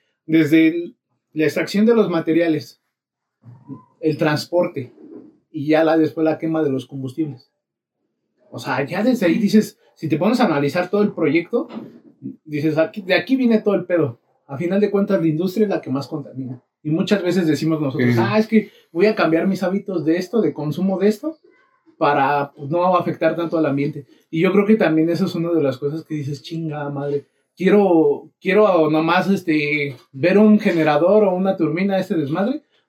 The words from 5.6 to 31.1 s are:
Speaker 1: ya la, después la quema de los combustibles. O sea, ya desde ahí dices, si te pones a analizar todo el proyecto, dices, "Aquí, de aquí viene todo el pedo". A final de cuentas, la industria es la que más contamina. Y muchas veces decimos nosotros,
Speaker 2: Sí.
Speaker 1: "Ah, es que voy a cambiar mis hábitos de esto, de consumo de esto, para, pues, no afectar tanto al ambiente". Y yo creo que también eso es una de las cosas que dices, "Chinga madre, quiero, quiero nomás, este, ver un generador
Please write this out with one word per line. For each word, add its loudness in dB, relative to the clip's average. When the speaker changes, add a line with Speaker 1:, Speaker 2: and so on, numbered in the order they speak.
Speaker 1:
ya 2
la, 2
después 0
la 0
quema -2
de 0
los -4
combustibles. -10
O -12
sea, -4
ya -6
desde 2
ahí 2
dices, 2
si -8
te 0
pones 2
a 2
analizar -2
todo 0
el -2
proyecto, -2
dices, -2
"Aquí, -2
de 0
aquí 0
viene 2
todo -2
el -4
pedo". -2
A -12
final -2
de 0
cuentas, 0
la 0
industria 0
es -4
la -4
que -12
más -6
contamina. -12
Y -4
muchas 0
veces 0
decimos 0
nosotros, 0
Speaker 2:
Sí. 2
Speaker 1:
"Ah, 0
es 0
que 2
voy 2
a 2
cambiar 2
mis -2
hábitos -4
de 2
esto, -2
de 0
consumo -4
de 2
esto, -4
para, 0
pues, -12
no 0
afectar 0
tanto -4
al 2
ambiente". -4
Y -2
yo 2
creo 4
que 4
también 2
eso 0
es -6
una -4
de 2
las -2
cosas -6
que -10
dices, -8
"Chinga -8
madre, -6
quiero, 2
quiero 4
nomás, 2
este, -2
ver 2
un 6
generador 2